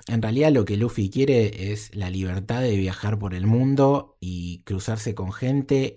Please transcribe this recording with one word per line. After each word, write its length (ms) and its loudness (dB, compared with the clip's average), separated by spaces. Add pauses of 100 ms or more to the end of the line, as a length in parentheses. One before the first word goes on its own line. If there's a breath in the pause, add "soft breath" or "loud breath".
en 140 0
realidad 300 4
lo 120 4
que 140 -2
Luffy 320 -2
quiere 600 0
es 240 -10
la 160 -4
libertad 500 -4
de 160 2
viajar 400 -2
por 160 -6
el 140 -2
mundo 720 4
y 440 -8
cruzarse 520 -4
con 180 -6
gente 640 0